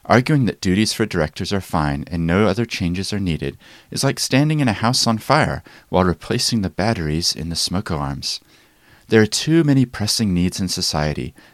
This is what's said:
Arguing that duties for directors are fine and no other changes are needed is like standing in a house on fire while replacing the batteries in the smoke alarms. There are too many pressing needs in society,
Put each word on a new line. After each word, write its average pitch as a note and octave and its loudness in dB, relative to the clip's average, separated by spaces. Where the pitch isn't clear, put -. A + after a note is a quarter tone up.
Arguing C3 4
that - -2
duties G2 2
for A2+ 0
directors F2 -2
are G2+ 0
fine D2 -2
and E2+ -2
no F#2 4
other G2 0
changes F#2 -4
are G#2 -4
needed D2+ -4
is - -4
like C3+ -2
standing D3+ 2
in C3 2
a G#2 0
house A#2+ 0
on A2+ 0
fire A2 0
while F#2 4
replacing A2+ 0
the F#2 0
batteries F2 -2
in D#2+ -8
the E2 -4
smoke - -4
alarms. C#2+ -4
There A2+ 6
are G#2+ 4
too E3 2
many C3+ 4
pressing G#2 -2
needs F2+ 0
in F#2 -2
society, D2+ -2